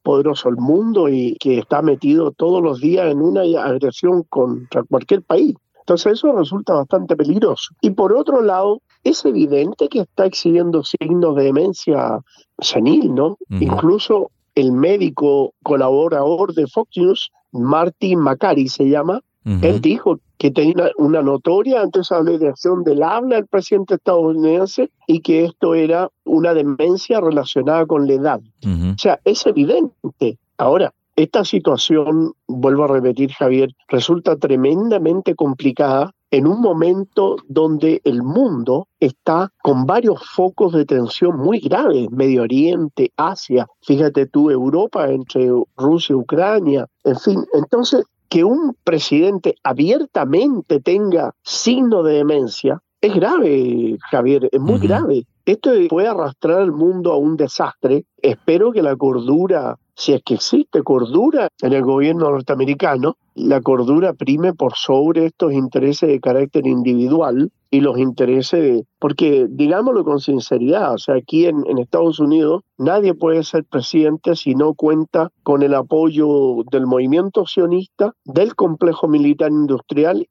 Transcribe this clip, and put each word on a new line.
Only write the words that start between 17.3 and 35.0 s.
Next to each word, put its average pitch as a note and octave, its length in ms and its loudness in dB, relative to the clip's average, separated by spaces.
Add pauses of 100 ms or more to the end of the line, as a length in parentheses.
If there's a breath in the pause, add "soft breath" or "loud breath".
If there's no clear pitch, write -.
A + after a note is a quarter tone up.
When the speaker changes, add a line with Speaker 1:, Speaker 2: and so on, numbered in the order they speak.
Speaker 1:
Marty E3 640 0
Makary C#3+ 540 0
se C3+ 200 -2
llama, D#3+ 320 0 (240)
Speaker 2:
Ujú. G2 180 -2
Speaker 1:
él C3+ 180 2
dijo E3 400 0 (180)
que - 120 0
tenía D3+ 240 2
una, - 240 0
una D#3 240 2
notoria F#3 600 0
ante F#3 180 0
esa F3+ 180 -2
alteración E3 640 0
del D#3 180 2
habla A#3+ 340 0
del G#3 100 -2
presidente G3 480 -2
estadounidense E3+ 960 0 (160)
y E3 140 2
que E3 240 2
esto E3 300 -2
era E3 340 0 (160)
una E3 300 2
demencia D#3+ 640 0
relacionada D3+ 680 0
con D3+ 200 0
la C#3 80 0
edad. C3+ 260 -2 (240)
Speaker 2:
Ujú. F2+ 260 -2
Speaker 1:
O G2+ 80 -6
sea, - 260 0
es - 220 0
evidente. - 920 -2 (180)
Ahora, D3 360 0 (240)
esta E3 280 0
situación, D#3 880 0 (140)
vuelvo C3+ 380 0
a C#3+ 40 0
repetir, C3+ 440 0
Javier, C3 380 0 (180)
resulta E3 480 0
tremendamente E3 960 0